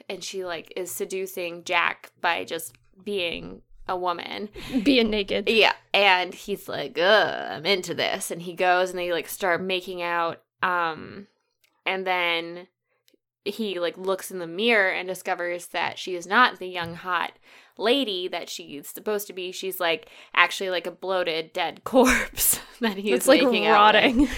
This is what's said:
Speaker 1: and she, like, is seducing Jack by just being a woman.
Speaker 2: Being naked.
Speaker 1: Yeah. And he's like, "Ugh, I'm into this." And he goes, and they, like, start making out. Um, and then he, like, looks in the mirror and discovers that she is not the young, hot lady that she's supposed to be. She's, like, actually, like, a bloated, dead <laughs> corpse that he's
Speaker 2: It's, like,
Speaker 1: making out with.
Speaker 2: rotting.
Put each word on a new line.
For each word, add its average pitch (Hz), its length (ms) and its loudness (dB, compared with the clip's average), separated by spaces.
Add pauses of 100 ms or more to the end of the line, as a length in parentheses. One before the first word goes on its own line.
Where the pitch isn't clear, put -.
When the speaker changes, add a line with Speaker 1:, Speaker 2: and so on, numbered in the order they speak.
Speaker 1:
and 180 160 -10
she, 185 220 -8
like, 170 320 -10
is 180 120 -6
seducing 185 760 -6
Jack 170 460 -2 (100)
by 175 240 0
just - 280 -10 (300)
being 180 580 -6 (280)
a 185 80 -4
woman. 180 500 -6 (360)
Speaker 2:
Being 233 260 4
naked. 202 400 -2
Speaker 1:
Yeah. 214 240 6 (200)
And 185 400 4
he's - 360 -8
like, 127 280 -6
"Ugh, 160 540 4
I'm 139 140 -8
into 180 280 0
this." 160 380 -2
And 170 100 -8
he 175 120 -12
goes, 180 380 4
and 180 80 -6
they, 175 120 -4
like, 160 160 -2
start 185 340 0
making 185 400 -4
out. 170 400 -2 (220)
Um, 175 640 -2 (580)
and 190 220 -2
then 175 600 -2 (760)
he, 208 360 -4
like, 170 180 -2
looks 185 340 -4
in 185 80 -8
the 170 80 -8
mirror 202 420 2
and 180 180 -4
discovers 175 600 -6
that 165 320 -4
she 180 160 -8
is 175 120 -10
not 233 320 4
the 185 100 -8
young, 175 260 -6
hot 175 380 -4 (440)
lady 208 520 0
that 170 200 -8
she's 156 380 -12
supposed 208 400 -6
to 190 60 -14
be. 185 180 -8
She's, 185 280 -8
like, 165 280 0 (260)
actually, 180 360 2
like, 175 180 -4
a 175 40 -6
bloated, 175 600 -4
dead 170 320 -6
<laughs> - 20 -20
corpse - 760 2 (180)
that 214 160 -2
he's 202 220 0
Speaker 2:
It's, - 100 0
like, 262 140 8
Speaker 1:
making 220 240 4
out 208 280 8
with. 214 100 8
Speaker 2:
rotting. 240 160 4 (180)